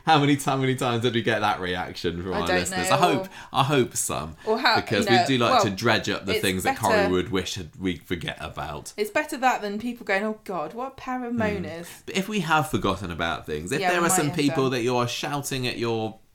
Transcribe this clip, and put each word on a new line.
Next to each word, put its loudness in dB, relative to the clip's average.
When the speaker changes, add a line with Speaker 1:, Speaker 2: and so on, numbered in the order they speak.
Speaker 1:
how 6
many, 6
how 0
many 2
times 0
did 2
we 4
get 0
that 2
reaction -4
from -4
Speaker 2:
I 0
Speaker 1:
our 0
Speaker 2:
don't 2
Speaker 1:
listeners? -2
Speaker 2:
know, 4
Speaker 1:
I 4
hope, 4
Speaker 2:
or -12
Speaker 1:
I 2
hope 2
some, -4
Speaker 2:
Or 2
how, 2
Speaker 1:
because 2
Speaker 2:
you 0
know, 6
Speaker 1:
we 2
do 2
like 4
Speaker 2:
well, 6
Speaker 1:
to 0
dredge 2
up -2
the 0
Speaker 2:
it's 0
Speaker 1:
things 0
that 0
Speaker 2:
better 4
Speaker 1:
Corrie 4
would 0
wish -2
had, -10
we -2
forget -6
about. -10
Speaker 2:
It's -2
better -4
that 2
than -6
people -8
going, 0
"Oh -4
God, -8
what -8
a -20
pair -8
of -6
Speaker 1:
Hmm. 0
Speaker 2:
moaners." -4
Speaker 1:
But -6
if -2
we -2
have 2
forgotten 0
about -4
things, -6
if -2
Speaker 2:
Yeah, 0
Speaker 1:
there 2
Speaker 2:
we 2
Speaker 1:
are 2
Speaker 2:
might 2
Speaker 1:
some 2
Speaker 2:
have -4
Speaker 1:
people 2
Speaker 2:
done. 2
Speaker 1:
that -2
you 2
are 2
shouting -4
at -2
your -2